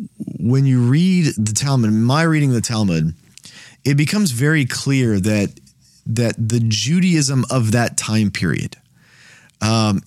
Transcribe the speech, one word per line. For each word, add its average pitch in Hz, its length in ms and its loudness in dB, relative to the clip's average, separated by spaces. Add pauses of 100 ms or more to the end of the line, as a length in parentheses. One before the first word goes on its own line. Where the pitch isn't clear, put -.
(400)
when 131 260 2
you 127 160 4
read 165 560 2
the 107 160 -2
Talmud, 127 380 0
my 123 320 2
reading 151 260 2
of 123 60 2
the 110 60 0
Talmud, 85 520 -2 (720)
it 143 100 2
becomes 156 360 0
very 143 340 2
clear 123 540 0
that, 104 400 -2 (460)
that 113 320 -2
the 113 220 -2
Judaism 135 920 0
of 113 220 0
that 120 260 0
time 107 340 0
period, - 440 -4 (840)
um, 107 460 0